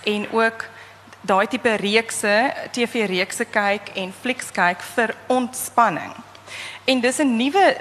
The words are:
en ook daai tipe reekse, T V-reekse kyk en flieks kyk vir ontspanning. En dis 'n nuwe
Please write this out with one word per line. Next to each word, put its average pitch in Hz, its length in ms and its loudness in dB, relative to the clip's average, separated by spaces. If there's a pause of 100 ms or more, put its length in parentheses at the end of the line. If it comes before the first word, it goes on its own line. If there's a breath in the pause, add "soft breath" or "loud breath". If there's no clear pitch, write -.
en 208 220 -2 (100)
ook 226 300 0 (600 loud breath)
daai 196 200 4
tipe 240 320 0
reekse, 208 540 0 (380)
T 240 160 0
V-reekse 202 640 -2
kyk 202 380 0 (100)
en 185 120 -6 (100)
flieks 254 340 -6
kyk 180 260 2 (140)
vir 226 180 2 (180)
ontspanning. 233 800 0 (720 loud breath)
En 254 160 4
dis 247 180 2
'n 269 180 4
nuwe 285 440 4